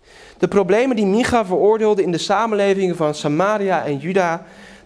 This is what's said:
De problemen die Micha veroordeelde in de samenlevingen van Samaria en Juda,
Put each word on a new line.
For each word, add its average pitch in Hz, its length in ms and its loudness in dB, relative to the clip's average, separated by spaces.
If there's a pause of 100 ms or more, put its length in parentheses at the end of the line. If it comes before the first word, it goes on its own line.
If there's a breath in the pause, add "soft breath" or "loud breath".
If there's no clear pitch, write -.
(380 loud breath)
De 180 100 0
problemen 208 480 2
die 208 100 0
Micha 220 400 0
veroordeelde 202 560 2
in 170 100 -2
de 160 60 -2
samenlevingen 202 800 0
van 151 180 0
Samaria 180 720 -2
en 139 140 -4
Juda, 170 480 -2 (400 loud breath)